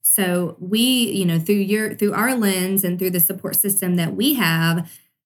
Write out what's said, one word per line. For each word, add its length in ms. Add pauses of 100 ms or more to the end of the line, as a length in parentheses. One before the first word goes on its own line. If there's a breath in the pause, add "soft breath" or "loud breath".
So 560
we, 240
you 440
know, 120
through 180
your, 400
through 180
our 200
lens 520
and 120
through 140
the 80
support 380
system 400
that 180
we 200
have, 540 (360 loud breath)